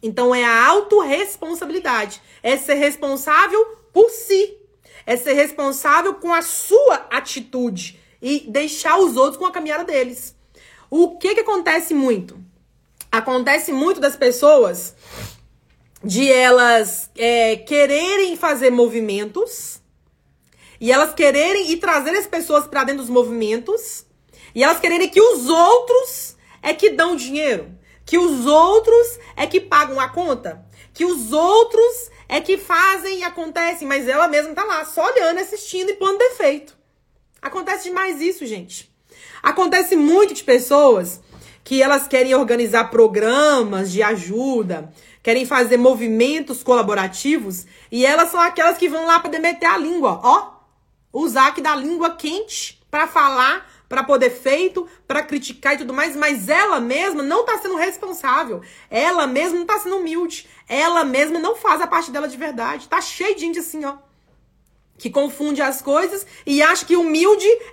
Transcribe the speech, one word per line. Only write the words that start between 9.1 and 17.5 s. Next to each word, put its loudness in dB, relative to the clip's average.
outros 2
com -6
a 0
caminhada -6
deles. -4
O 2
que -2
que 2
acontece -2
muito? -2
Acontece -2
muito -2
das 0
pessoas 4
de 0
elas, 4
é, 2